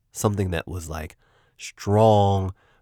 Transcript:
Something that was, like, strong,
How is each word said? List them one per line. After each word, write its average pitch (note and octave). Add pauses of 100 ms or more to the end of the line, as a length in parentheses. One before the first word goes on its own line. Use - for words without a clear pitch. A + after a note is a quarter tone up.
(120)
Something G2+
that E2
was, E2
like, D#2+ (400)
strong, G2+ (280)